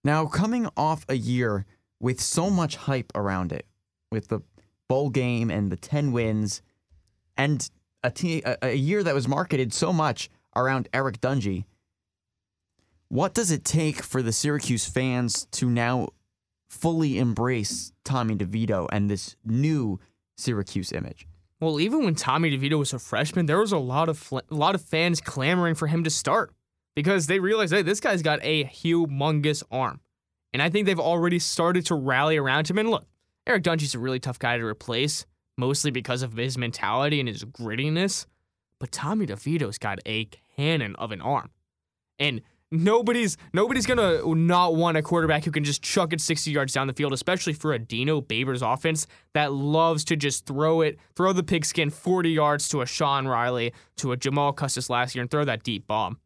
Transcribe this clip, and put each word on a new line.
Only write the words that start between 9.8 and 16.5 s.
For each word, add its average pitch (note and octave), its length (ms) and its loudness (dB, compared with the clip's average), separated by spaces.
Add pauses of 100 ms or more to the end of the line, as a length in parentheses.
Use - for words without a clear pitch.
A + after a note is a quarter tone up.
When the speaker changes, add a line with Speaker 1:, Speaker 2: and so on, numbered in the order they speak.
Speaker 1:
much D#3 360 0 (280)
around C3 360 0
Eric B2+ 280 -2
Dungey, G2+ 460 0 (1400)
what F3+ 260 0
does G#3+ 160 0
it C#3+ 120 0
take D3+ 400 0
for C3 200 -2
the A2+ 100 0
Syracuse C#3 540 0
fans B2 640 0
to - 180 0
now A#2+ 400 0 (640)